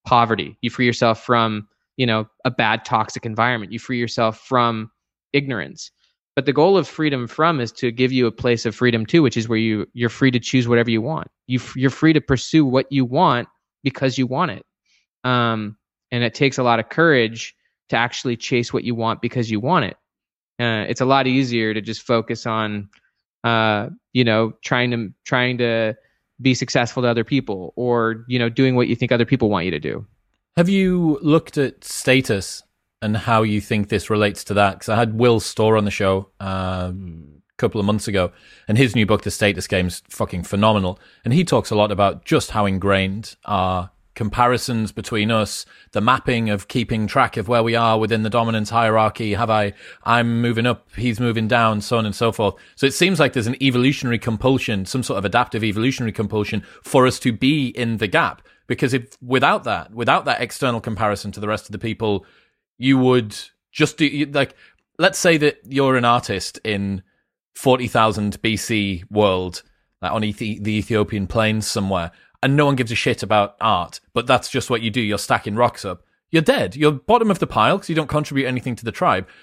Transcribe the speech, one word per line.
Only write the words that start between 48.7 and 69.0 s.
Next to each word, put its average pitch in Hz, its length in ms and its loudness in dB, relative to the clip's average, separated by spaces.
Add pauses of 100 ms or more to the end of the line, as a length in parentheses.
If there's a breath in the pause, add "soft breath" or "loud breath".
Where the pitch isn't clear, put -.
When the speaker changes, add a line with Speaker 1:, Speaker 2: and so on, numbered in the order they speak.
Speaker 2:
hierarchy. 110 640 2
Have 110 160 0
I, 104 240 0 (300 loud breath)
I'm 117 360 2
moving 120 260 0
up, 120 300 -4
he's 117 240 -2
moving 117 260 0
down, 110 360 2
so 120 160 0
on 110 80 0
and 101 80 -4
so 113 180 0
forth. 101 220 0 (200 soft breath)
So - 120 0
it 131 80 0
seems 175 260 2
like 139 140 2
there's 113 140 -2
an 131 140 -4
evolutionary 127 560 2
compulsion, 113 680 -2
some 131 160 -4
sort 104 160 -4
of 98 80 -2
adaptive 113 360 0
evolutionary 113 500 -2
compulsion 107 500 -2 (200 loud breath)
for 131 240 4
us 123 120 0
to 127 140 -2
be 135 360 0
in 117 300 -4
the 110 80 -2
gap. 143 340 0 (260 soft breath)
Because 123 280 -2
if, 120 260 -6
without 131 440 0
that, 98 280 -4
without 120 320 0
that 135 160 -2
external 120 400 -4
comparison 104 520 -4
to 104 80 -14
the 104 80 -6
rest 107 180 -4
of 101 60 -18
the 104 60 -8
people, 107 460 -4 (540 soft breath)
you 131 200 4
would 127 380 2 (360)
just - 260 0
do, 156 80 2
you, 143 200 -2
like, 143 280 -4 (440 soft breath)
let's 185 200 2
say 170 180 4
that 147 220 2 (100)
you're 135 280 2
an 120 80 0
artist 120 600 0
in 98 380 -2 (520)
forty 127 320 2
thousand 107 560 0
B 110 140 0
C 101 540 -2